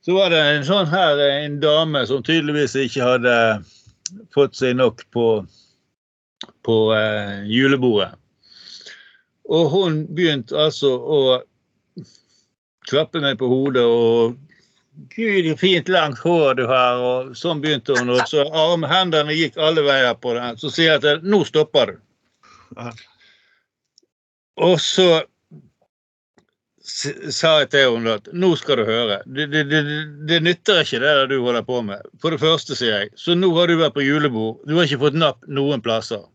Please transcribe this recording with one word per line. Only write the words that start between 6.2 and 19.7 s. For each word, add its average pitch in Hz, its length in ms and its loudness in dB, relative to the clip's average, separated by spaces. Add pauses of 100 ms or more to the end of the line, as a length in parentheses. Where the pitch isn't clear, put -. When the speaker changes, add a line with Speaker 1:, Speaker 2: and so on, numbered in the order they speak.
Speaker 1:
på, 113 140 0 (120)
eh, 104 580 -2
julebordet. 123 640 2 (1300)
Og 160 260 0
hun 160 360 -2
begynte 151 520 -2
altså 151 320 0
å 131 300 -2 (1600)
klappe 151 380 -4
meg 139 160 -4
på 131 80 -4
hodet 127 400 0
og 117 500 2 (720)
«Gud, 202 460 -2
fint 175 340 0
langt 156 320 0
hår 156 380 2
du 127 80 -2
har», 123 340 2
og 127 380 -2
sånn 160 240 -6
begynte 143 340 -2
hun, 123 160 -2
og 123 160 2
så 147 160 0
arm-, 160 400 0
hendene 156 480 0
gikk 160 240 -2
alle 160 260 2